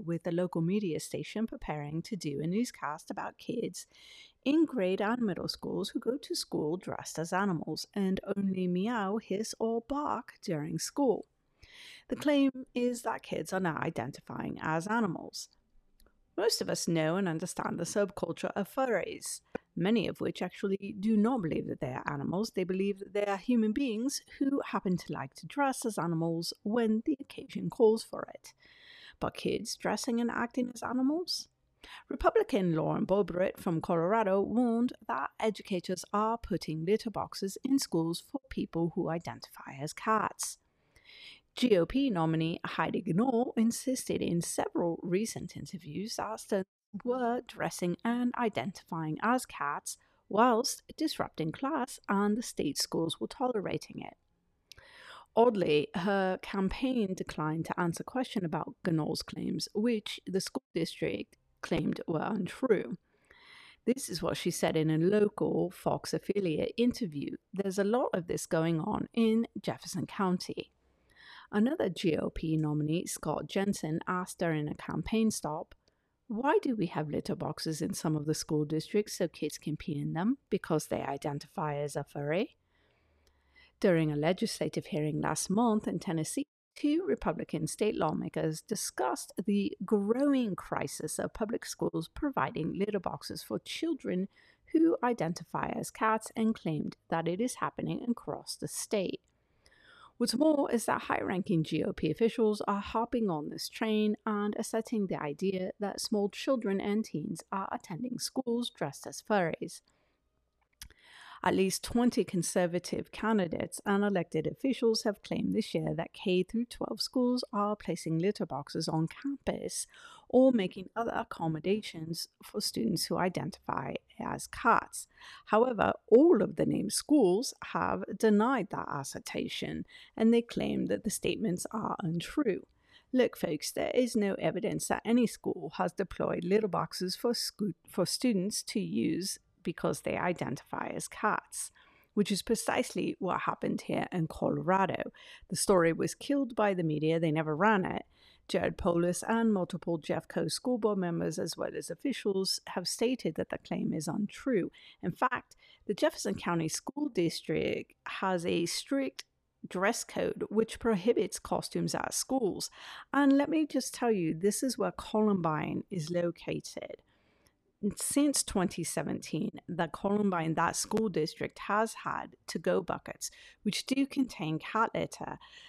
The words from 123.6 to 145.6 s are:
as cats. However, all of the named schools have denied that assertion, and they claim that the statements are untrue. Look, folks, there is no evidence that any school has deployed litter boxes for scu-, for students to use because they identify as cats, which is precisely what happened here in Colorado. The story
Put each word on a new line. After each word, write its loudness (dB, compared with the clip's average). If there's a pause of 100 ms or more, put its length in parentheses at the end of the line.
as -4
cats. 2 (380)
However, 6 (140)
all 10
of -2
the 2
named 0
schools 4 (160)
have 0 (120)
denied 4
that -6
assertion, -6 (280)
and 6
they 6
claim -2
that -2
the 0
statements -2
are -4
untrue. -2 (440)
Look, 4
folks, -4
there 0
is 4
no 2
evidence -2
that 0
any 4
school -4
has 0
deployed -2
litter 2
boxes -2
for 0
scu-, -2 (140)
for 2
students 0
to -2
use -2 (240)
because -2
they -2
identify -4
as -6
cats, -4 (420)
which 2
is 0
precisely 0
what -2
happened -2
here -2
in 0
Colorado. 0 (380)
The -4
story 6